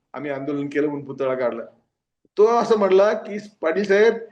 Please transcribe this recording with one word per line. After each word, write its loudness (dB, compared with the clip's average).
आम्ही -8
आंदोलन -6
केलं -2
म्हणून -8
पुतळा -4
काढला. -4
तो 6
असं 2
म्हणला 4
की, -8
"पाटील -2
साहेब, 4